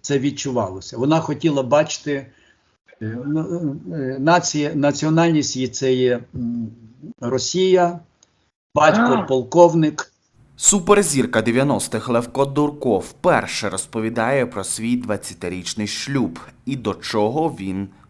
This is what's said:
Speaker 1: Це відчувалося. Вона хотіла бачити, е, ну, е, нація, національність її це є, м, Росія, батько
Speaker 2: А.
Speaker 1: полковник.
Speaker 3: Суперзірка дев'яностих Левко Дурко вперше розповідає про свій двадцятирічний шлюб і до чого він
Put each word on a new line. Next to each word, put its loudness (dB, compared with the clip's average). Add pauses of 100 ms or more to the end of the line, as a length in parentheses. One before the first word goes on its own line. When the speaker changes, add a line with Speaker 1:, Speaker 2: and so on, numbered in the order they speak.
Speaker 1:
Це -2
відчувалося. -4
Вона 2
хотіла -2
бачити, 0 (760)
е, -6
ну, -4 (160)
е, -4
нація, 0
національність 2
її -4
це -2
є, 2 (140)
м, -6 (520)
Росія, 2 (760)
батько 6
Speaker 2:
А. 2
Speaker 1:
полковник. 4 (440)
Speaker 3:
Суперзірка 4
дев'яностих 0
Левко 0
Дурко 0
вперше 0
розповідає -2
про -8
свій -2
двадцятирічний -6
шлюб -4 (280)
і -4
до -4
чого -2 (120)
він -6 (200)